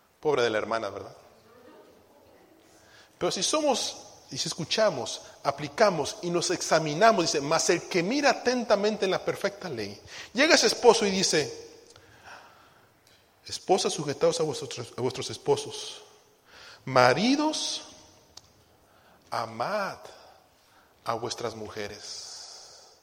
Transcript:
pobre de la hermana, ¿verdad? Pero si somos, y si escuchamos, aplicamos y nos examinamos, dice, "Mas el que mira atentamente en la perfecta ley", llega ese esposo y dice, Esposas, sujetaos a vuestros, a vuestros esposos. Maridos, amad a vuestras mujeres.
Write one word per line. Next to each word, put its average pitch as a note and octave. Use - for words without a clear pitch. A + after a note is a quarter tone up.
pobre C#3+
de A#2+
la A2
hermana, G#2+
¿verdad? G2
Pero F3
si G3
somos, D4
y -
si D#3+
escuchamos, E3+
aplicamos D3+
y F3
nos E3+
examinamos, E3+
dice, D#3
"Mas D#3
el F3
que E3+
mira C4+
atentamente G#3+
en F#3
la D#3+
perfecta F#3
ley", G#2+
llega D4+
ese C4
esposo A3+
y G3+
dice, E3+
Esposas, -
sujetaos D#3
a E3
vuestros, C3
a -
vuestros B2+
esposos. -
Maridos, A3
amad B2
a A#2
vuestras A2+
mujeres. -